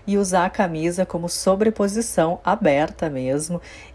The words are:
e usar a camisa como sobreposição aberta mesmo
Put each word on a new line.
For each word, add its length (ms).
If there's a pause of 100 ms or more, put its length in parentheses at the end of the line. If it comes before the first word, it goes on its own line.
e 100
usar 280
a 40
camisa 560
como 240
sobreposição 1120
aberta 640
mesmo 540 (340)